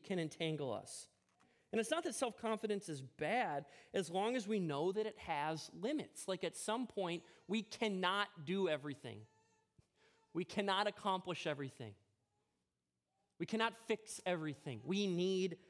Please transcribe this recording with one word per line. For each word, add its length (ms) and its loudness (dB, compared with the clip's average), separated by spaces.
can 160 0
entangle 540 -2
us. 340 -8
And 100 2
it's 80 0
not 140 2
that 120 -2
self-confidence 720 0
is 140 -4
bad 640 0
as 160 2
long 260 2
as 120 0
we 120 4
know 320 2
that 160 0
it 100 -8
has 540 -2
limits. 460 -2
Like, 160 -2
at 120 -2
some 300 0
point, 380 -2
we 160 2
cannot 640 2
do 240 2
everything. 500 -4
We 120 0
cannot 420 2
accomplish 600 -2
everything. 460 -4
We 60 -2
cannot 280 2
fix 380 -2
everything. 600 -2
We 220 2
need 500 2